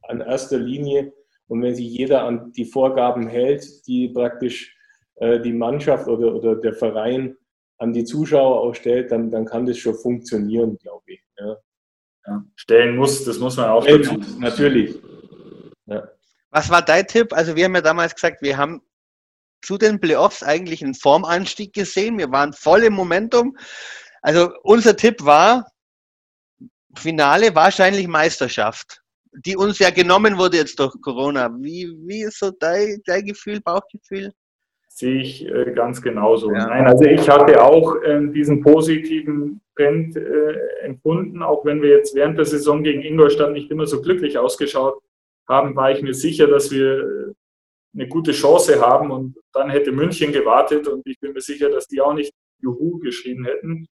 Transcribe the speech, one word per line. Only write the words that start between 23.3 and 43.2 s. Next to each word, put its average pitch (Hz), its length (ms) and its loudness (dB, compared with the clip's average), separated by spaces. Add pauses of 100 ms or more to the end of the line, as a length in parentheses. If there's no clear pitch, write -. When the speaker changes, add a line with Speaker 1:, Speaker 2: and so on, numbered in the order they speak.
Speaker 3:
Also 170 300 2 (120)
unser 220 320 6
Tipp 226 300 0
war: 190 400 6 (1300)
Finale 160 580 2
wahrscheinlich 190 520 4
Meisterschaft, 147 920 -4 (440)
die 190 100 -6
uns 196 240 -2
ja 185 100 4
genommen 185 480 2
wurde 175 200 2
jetzt 151 220 -2
durch 135 220 -2
Corona. 131 480 -4 (100)
Wie, 170 280 -10 (180)
wie 208 180 -10
ist 214 160 -10
so 196 120 -4
dein, 202 540 -4
dein 196 200 -4
Gefühl, 208 360 -10
Bauchgefühl? 196 720 -8 (580)
Speaker 2:
Sehe 131 320 -4
ich, - 260 -14
äh, 123 260 -4
ganz 120 280 -4
genauso. 113 500 0
Speaker 3:
Ja. 110 160 -2
Speaker 2:
Nein, 131 180 2
also 127 200 8
ich 147 240 4
hatte 143 340 8
auch, 160 320 6 (100)
ähm, 147 280 0
diesen 147 280 0
positiven 156 1000 2 (160)
Trend, 160 400 0
äh, 151 400 -2 (260)
empfunden, 165 580 -6
auch 151 220 -2
wenn 147 180 -2
wir 143 100 4
jetzt 143 220 6
während 151 240 0
der 156 80 2
Saison 147 380 -2
gegen 139 180 -2
Ingolstadt 147 520 4